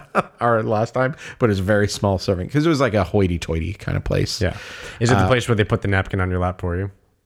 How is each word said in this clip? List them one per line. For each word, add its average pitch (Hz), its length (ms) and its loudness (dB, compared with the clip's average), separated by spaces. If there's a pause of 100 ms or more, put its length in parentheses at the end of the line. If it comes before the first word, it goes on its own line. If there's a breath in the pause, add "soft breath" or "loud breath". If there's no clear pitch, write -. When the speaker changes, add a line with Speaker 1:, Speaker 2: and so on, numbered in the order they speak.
(140)
Speaker 1:
<laughs> - 260 -4
our 117 240 2
last 113 300 0
time, 131 220 -2 (240 loud breath)
but 117 100 4
it's 98 100 2
a 95 40 -2
very 104 260 2
small 98 280 0
serving 92 320 -2
'cause 147 160 0
it 170 40 4
was, 151 100 2
like, 123 140 2
a 101 100 2
hoity-toity 87 720 0
kind - 240 -6
of 95 80 -4
place. - 360 -2
Speaker 2:
Yeah. 87 140 0 (460 loud breath)
Is 117 100 4
it 127 40 6
the 98 60 4
Speaker 1:
Uh, 92 60 4
Speaker 2:
place 120 220 2
where 120 60 4
they 113 100 2
put - 160 -2
the - 80 -4
napkin 95 320 0
on 92 80 0
your 90 100 0
lap 90 220 -2
for 87 160 -2
you? 98 140 -4 (340)